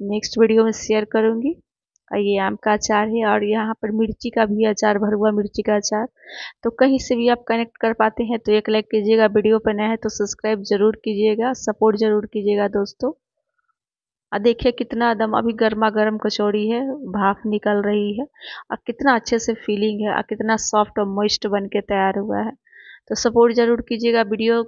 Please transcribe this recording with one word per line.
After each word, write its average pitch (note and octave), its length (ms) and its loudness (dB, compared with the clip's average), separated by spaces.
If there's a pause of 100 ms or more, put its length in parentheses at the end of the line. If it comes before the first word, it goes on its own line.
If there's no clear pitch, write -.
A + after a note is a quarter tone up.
नेक्स्ट G#3 360 -4
वीडियो A3 260 6
में A3 60 0
शेयर G#3+ 340 -2
करूँगी। A3+ 500 0 (560)
और G3+ 80 -2
ये G3+ 200 2
आम G3 160 0
का G#3+ 180 0
अचार G#3+ 340 0
है A3+ 180 -2
और G#3 180 2
यहाँ A3 300 0
पर G#3+ 180 -8
मिर्ची A3 380 -2
का A3+ 160 0
भी G#3 200 0
अचार, G#3 340 2
भरुआ G#3 320 0
मिर्ची G#3 300 -4
का G#3+ 140 0
अचार। G#3+ 320 -2 (560)
तो A#3 60 -2
कहीं C4 300 2
से - 160 -4
भी A#3 140 0
आप A#3+ 180 0
कनेक्ट A#3 300 -4
कर A3 160 -2
पाते A3 300 -4
हैं A3+ 160 -4
तो G#3 120 -2
एक G#3+ 180 2
लाइक G#3+ 160 0
कीजिएगा, A3 400 2
वीडियो G#3+ 340 2
पर A3 140 0
नया G#3 140 -2
है A3+ 80 -2
तो A3 140 -4
सब्सक्राइब G#3 540 -4
ज़रूर G#3 320 2
कीजिएगा, A3 580 0
सपोर्ट G#3+ 440 0
ज़रूर G#3+ 280 2
कीजिएगा G3+ 420 0
दोस्तों। G#3 440 -4 (1200)
और G3+ 80 -2
देखिए A#3 320 2
कितना A#3 400 -2
एकदम A3 260 0
अभी A3+ 160 0
गर्मा A3 360 0
गर्म G#3+ 280 0
कचौड़ी G#3 520 -2
है, A#3 120 0 (300)
भाप G3+ 340 0
निकल G#3 380 0
रही G#3 360 0
है C#4+ 60 -6 (460)
और - 60 -6 (100)
कितना B3 280 2
अच्छे A3+ 240 0
से A3 160 -2
फीलिंग G#3 460 -2
है G#3 140 -2
और - 60 0
कितना A3 380 -2
सॉफ्ट G#3+ 400 0
और G3+ 60 2
मॉइस्ट G#3 420 -2
बन G3 180 -2
के G3+ 160 -4
तैयार G3 380 0
हुआ G3+ 200 -2
है। A3+ 120 -4 (580)
तो A3 60 -4
सपोर्ट A#3 380 4
ज़रूर A#3 280 2
कीजिएगा, A#3 400 0
वीडियो A3 460 0